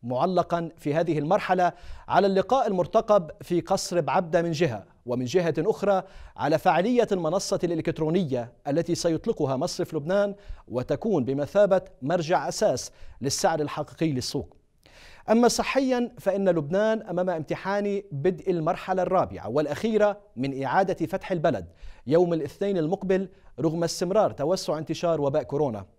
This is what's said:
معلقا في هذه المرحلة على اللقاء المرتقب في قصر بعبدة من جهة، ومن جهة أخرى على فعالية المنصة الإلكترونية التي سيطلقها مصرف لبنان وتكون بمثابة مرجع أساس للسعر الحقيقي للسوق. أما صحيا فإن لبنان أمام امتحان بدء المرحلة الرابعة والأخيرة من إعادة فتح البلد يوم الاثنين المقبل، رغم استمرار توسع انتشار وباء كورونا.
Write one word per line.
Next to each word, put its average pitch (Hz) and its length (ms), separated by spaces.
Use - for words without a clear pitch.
معلقا 170 720
في 143 180
هذه 165 240
المرحلة 180 540
على 180 180
اللقاء 196 400
المرتقب 202 640
في 175 200
قصر 180 400
بعبدة 165 420
من 170 100
جهة، 139 320
ومن 123 180
جهة 165 340
أخرى 190 440
على 147 220
فعالية 196 540
المنصة 180 520
الإلكترونية 160 880
التي 165 260
سيطلقها 160 640
مصرف 170 380
لبنان 190 400
وتكون 139 560
بمثابة 185 580
مرجع 160 460
أساس 175 440
للسعر 160 400
الحقيقي 151 520
للسوق. 127 440
أما 233 180
صحيا 247 720
فإن 196 300
لبنان 185 540
أمام 185 280
امتحان 196 720
بدء 175 380
المرحلة 180 520
الرابعة 139 460
والأخيرة 202 720
من 135 260
إعادة 165 440
فتح 196 260
البلد 147 340
يوم 170 260
الاثنين 175 460
المقبل، 185 500
رغم 165 240
استمرار 180 460
توسع 160 480
انتشار 160 420
وباء 143 220
كورونا. 127 440